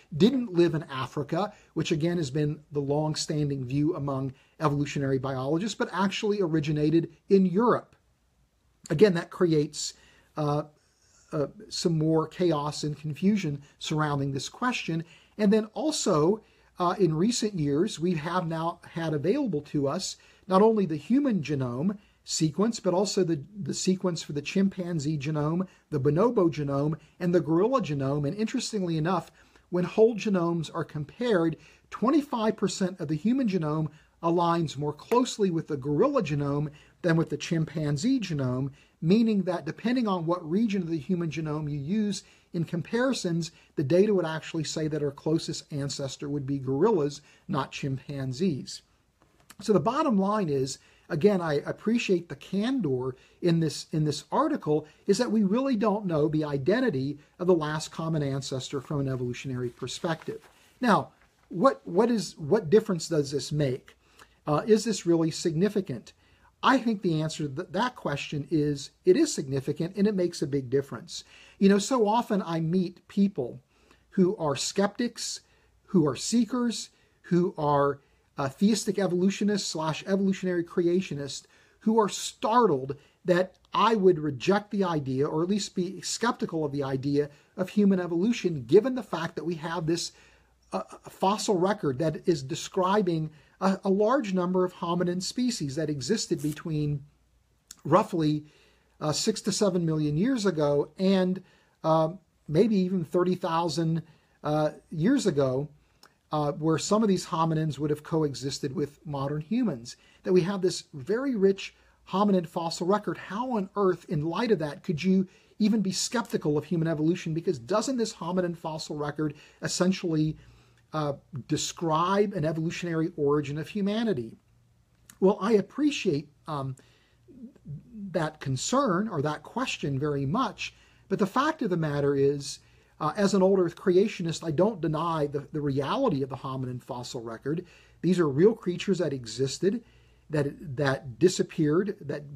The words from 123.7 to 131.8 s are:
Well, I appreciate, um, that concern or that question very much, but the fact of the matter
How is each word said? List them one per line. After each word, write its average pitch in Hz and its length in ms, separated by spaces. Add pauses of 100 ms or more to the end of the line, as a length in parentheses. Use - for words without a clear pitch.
Well, 202 200
I 208 120
appreciate, 202 760 (180)
um, 135 300 (1300)
that 156 300
concern 208 680
or 175 140
that 151 200
question 180 560
very 143 280
much, 214 480 (340)
but 196 100
the 196 80
fact 277 360
of 214 80
the 180 60
matter 143 380